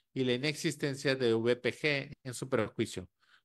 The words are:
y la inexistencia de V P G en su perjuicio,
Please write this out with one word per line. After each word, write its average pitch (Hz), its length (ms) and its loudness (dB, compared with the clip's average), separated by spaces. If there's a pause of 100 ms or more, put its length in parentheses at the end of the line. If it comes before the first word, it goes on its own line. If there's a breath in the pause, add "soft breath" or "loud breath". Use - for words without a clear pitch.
(140 soft breath)
y 131 100 0
la 123 80 2
inexistencia 143 840 -2
de 120 200 4
V 120 220 4
P 120 160 -2
G 143 500 -2
en 123 120 -8
su 131 140 -8
perjuicio, 110 600 -2 (360 soft breath)